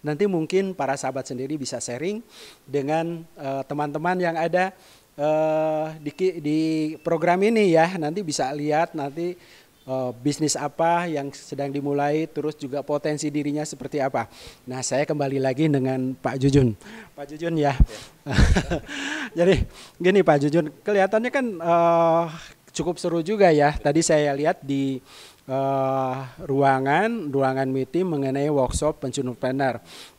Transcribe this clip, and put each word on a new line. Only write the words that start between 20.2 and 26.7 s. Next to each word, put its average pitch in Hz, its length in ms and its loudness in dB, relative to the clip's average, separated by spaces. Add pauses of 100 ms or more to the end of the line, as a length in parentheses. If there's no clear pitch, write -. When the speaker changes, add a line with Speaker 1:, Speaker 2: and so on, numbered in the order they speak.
Speaker 1:
Pak 147 240 4
Jujun, 151 240 2 (160)
kelihatannya 208 480 2
kan, 262 160 0
eh, 170 760 4 (520)
cukup 170 240 -4
seru 170 240 -2
juga 202 240 6
ya. 147 240 6
Tadi 151 320 2
saya 147 320 2
lihat 156 240 0
di, 135 400 -2 (440)
eh, 135 720 -2 (260)
ruangan, 143 880 2